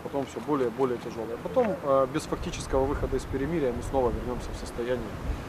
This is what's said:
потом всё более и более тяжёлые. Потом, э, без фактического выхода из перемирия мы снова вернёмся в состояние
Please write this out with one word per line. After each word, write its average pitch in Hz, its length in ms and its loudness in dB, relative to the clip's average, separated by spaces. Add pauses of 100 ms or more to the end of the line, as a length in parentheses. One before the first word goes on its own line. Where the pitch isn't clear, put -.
потом 131 240 -2
всё - 200 -8
более 139 200 4
и 113 40 0
более 123 280 2
тяжёлые. 113 440 -6
Потом, 226 400 2
э, 135 300 6
без 151 80 0
фактического - 640 0
выхода 135 320 0
из 123 60 -2
перемирия 139 480 0
мы 120 180 -4
снова 127 220 4
вернёмся 113 440 -2
в - 40 -8
состояние 123 520 -2 (360)